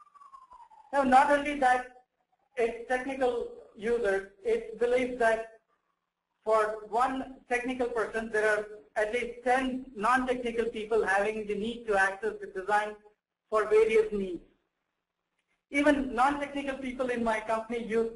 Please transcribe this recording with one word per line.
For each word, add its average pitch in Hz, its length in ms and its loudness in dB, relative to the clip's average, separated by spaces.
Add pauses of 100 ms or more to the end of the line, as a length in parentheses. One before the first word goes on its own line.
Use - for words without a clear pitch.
(920)
Now, 277 120 2
not 262 280 6
only 285 280 0
that, 254 320 2 (680)
it's 233 300 -2
technical 254 640 -2 (240)
users, 202 540 0 (160)
it 226 340 -2
believes 247 400 0
that 226 400 0 (840)
for 214 420 2
one 262 480 -2 (140)
technical 247 380 -2
person, 226 440 -4
there 214 180 2
are 208 180 0 (280)
at 214 180 0
least - 300 -6
ten 254 500 0
non-technical 240 720 0
people 214 380 -2
having 202 420 0
the 202 80 -4
need 226 300 -6
to 202 120 0
access 196 420 0
the - 80 -12 (100)
design 208 380 -2 (540)
for 214 200 0
various 220 440 6
needs. 320 260 -4 (1300)
Even 277 460 2
non-technical 277 600 0
people 254 320 -6
in 233 160 -2
my 220 160 0
company 226 420 -4
use 226 320 0